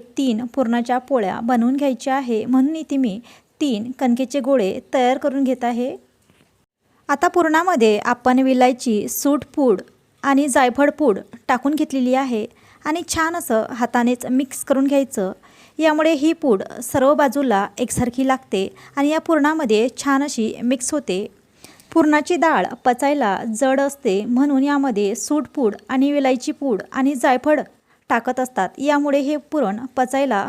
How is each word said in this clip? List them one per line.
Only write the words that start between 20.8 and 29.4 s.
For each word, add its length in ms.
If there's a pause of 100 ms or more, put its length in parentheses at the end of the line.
होते. 320 (680)
पुरणाची 420
डाळ 300 (200)
पचायला 520 (140)
जड 300
असते, 440
म्हणून 380
यामध्ये 520
सूट 400
पूड 200 (140)
आणि 220
विलायची 400
पूड 300 (100)
आणि 240
जायफळ 460 (480)
टाकत 300
असतात, 380
यामुळे 420
हे 180
पुरण 480 (120)